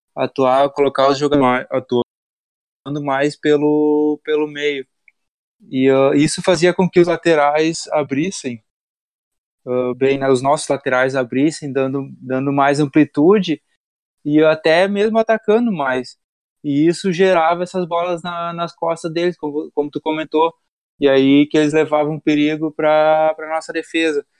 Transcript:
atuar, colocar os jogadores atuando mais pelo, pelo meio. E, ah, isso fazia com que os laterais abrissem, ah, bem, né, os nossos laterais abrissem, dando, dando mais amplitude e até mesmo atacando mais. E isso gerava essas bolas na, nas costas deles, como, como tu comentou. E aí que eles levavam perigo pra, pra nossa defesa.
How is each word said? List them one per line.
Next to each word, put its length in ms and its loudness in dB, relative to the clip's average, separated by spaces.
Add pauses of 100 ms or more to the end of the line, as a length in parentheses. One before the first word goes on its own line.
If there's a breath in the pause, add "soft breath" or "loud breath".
(160)
atuar, 540 0
colocar 400 0
os 80 0
jogadores 520 0
atuando 1300 -8
mais 320 -2
pelo, 880 2
pelo 220 -2
meio. 400 -6 (840)
E, 200 2
ah, 240 4
isso 280 0
fazia 320 2
com 140 0
que 120 2
os 80 4
laterais 840 0
abrissem, 680 -6 (1040)
ah, 300 -2
bem, 220 0
né, 120 0
os 120 2
nossos 260 -2
laterais 460 -2
abrissem, 580 -2
dando, 360 -4 (120)
dando 320 -4
mais 280 2
amplitude 840 2 (640)
e 180 2
até 460 2
mesmo 300 0
atacando 540 0
mais. 460 -4 (460)
E 220 2
isso 260 0
gerava 520 2
essas 220 -6
bolas 360 -6
na, 320 -8
nas 200 -8
costas 380 -6
deles, 240 -2
como, 360 -8
como 180 -4
tu 100 -10
comentou. 540 -2 (460)
E 80 2
aí 380 4
que 100 -4
eles 160 2
levavam 480 0
perigo 520 -2
pra, 640 2
pra 140 -12
nossa 240 -8
defesa. 540 -4 (120)